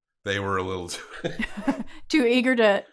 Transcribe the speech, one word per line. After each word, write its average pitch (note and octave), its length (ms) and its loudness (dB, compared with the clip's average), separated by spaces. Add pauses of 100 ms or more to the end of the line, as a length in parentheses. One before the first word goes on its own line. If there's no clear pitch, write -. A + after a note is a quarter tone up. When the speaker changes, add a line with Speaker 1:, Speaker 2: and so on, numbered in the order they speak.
(240)
Speaker 1:
They G2 160 -2
were G2 180 -2
a F#2 60 -2
little F#2 240 -6
too - 160 -10 (200)
<laughs> E3+ 60 -4 (480)
Speaker 2:
<laughs> - 320 -12
Too D4+ 160 4
eager B3 300 4
to, G#3+ 380 6